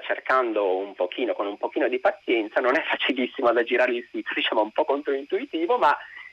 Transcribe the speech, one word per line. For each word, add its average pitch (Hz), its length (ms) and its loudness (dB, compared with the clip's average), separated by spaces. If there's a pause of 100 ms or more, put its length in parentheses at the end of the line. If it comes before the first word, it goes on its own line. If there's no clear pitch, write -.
cercando 107 720 0
un 98 160 -6
pochino, 101 400 -2
con 101 140 -2
un 101 100 -6
pochino 131 300 -2
di 127 120 0
pazienza, 117 640 0
non 127 140 2
è 156 80 0
facilissimo 123 680 0
da 117 120 4
girare 123 300 2
il 120 180 -4
sito, 110 240 -6
diciamo - 260 0
un 107 80 0
po' - 160 0
controintuitivo, 165 920 -2
ma, 147 180 4 (360)